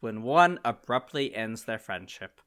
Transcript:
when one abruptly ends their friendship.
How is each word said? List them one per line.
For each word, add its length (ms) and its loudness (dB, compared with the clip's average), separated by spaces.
when 220 -6
one 420 6
abruptly 680 -2
ends 300 -6
their 140 -6
friendship. 680 -10